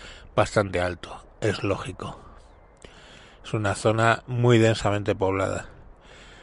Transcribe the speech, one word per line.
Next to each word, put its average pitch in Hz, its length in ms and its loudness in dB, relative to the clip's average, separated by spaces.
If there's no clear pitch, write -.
bastante 98 460 2
alto, 87 420 -6
es 104 220 -2
lógico. - 560 -6
Es - 80 -10
una 104 220 -2
zona 113 520 2
muy 120 320 4
densamente 104 560 2
poblada, 95 520 -2